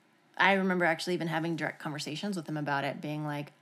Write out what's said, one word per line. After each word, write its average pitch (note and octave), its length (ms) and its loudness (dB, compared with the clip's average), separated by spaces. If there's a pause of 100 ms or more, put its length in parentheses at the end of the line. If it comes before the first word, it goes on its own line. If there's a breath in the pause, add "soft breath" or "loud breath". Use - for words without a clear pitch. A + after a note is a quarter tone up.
(360)
I F#3 160 6
remember F#3+ 320 4
actually E3 300 2
even E3 140 -2
having D#3+ 280 0
direct D3+ 220 -4
conversations D#3 580 -6
with D#3+ 100 -6
him D#3 120 -4
about C#3+ 260 0
it, C#3+ 160 -4
being D3+ 240 -4
like, C#3+ 380 -4